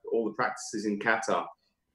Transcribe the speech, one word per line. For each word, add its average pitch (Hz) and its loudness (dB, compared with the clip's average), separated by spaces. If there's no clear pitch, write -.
all 113 2
the 104 -2
practices - -2
in 104 0
Qatar, 107 2